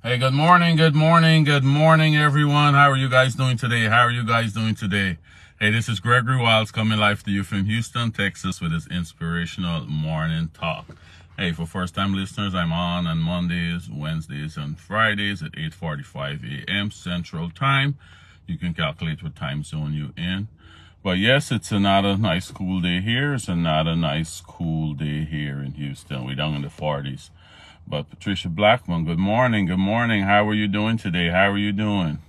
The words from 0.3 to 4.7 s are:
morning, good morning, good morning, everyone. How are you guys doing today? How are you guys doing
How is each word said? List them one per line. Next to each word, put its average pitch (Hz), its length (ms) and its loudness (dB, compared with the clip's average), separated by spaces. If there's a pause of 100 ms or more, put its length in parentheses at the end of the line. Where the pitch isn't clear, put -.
morning, 170 440 6
good 156 180 6
morning, 160 480 6
good 143 200 2
morning, 156 540 6
everyone. 147 560 4
How 143 160 8
are 135 80 2
you 131 100 0
guys 127 280 4
doing 131 200 0
today? 117 280 0
How 110 160 4
are 120 100 6
you 120 160 -2
guys 113 260 0
doing 110 220 -2